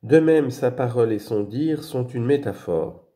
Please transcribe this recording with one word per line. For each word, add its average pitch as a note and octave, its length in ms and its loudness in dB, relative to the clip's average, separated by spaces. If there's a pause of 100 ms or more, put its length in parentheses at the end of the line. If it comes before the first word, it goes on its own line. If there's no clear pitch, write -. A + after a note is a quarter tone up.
de C3+ 180 6
même D#3 300 4
sa B2 200 -2
parole A#2+ 420 0
et G#2+ 60 -2
son G#2 240 -4
dire D3 420 -4
sont B2+ 220 -4
une B2 180 -6
métaphore. A2 920 -2